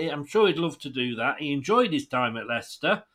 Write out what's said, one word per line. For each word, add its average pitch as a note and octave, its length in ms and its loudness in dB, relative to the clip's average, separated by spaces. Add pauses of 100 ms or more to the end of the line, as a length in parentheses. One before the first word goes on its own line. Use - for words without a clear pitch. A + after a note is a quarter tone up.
(120)
I'm D3 140 -6
sure G#3+ 220 4
he'd D#3+ 120 2
love E3 200 -2
to C#3 100 -12
do B2 260 -2
that. B2 240 -2
He C#3+ 120 -2
enjoyed G3 400 2
his C#3+ 160 -2
time A#2+ 300 0
at G#2+ 100 -8
Leicester." A#2+ 560 -2 (120)